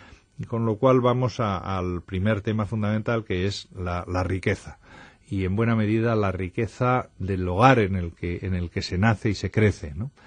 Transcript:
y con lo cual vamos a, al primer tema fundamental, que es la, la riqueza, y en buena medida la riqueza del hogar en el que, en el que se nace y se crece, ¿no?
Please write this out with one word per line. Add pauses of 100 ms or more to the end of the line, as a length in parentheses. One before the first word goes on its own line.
(380)
y
con
lo
cual
vamos
a,
al
primer
tema
fundamental,
que
es
la,
la
riqueza, (500)
y
en
buena
medida
la
riqueza
del
hogar
en
el
que,
en
el
que
se
nace
y
se
crece,
¿no? (160)